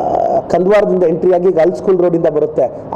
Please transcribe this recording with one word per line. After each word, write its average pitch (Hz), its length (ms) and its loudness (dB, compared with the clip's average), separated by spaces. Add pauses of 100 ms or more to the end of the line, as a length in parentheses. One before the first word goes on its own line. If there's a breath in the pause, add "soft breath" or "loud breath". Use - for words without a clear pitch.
(500)
ಕಂದ್ವಾರದಿಂದ 185 520 2
ಎಂಟ್ರಿ 175 320 2
ಆಗಿ 175 160 2
ಗರ್ಲ್ಸ್ 160 280 0
ಸ್ಕೂಲ್ 190 200 0
ರೋಡಿಂದ 170 280 0
ಬರುತ್ತೆ, 151 360 -2 (340 loud breath)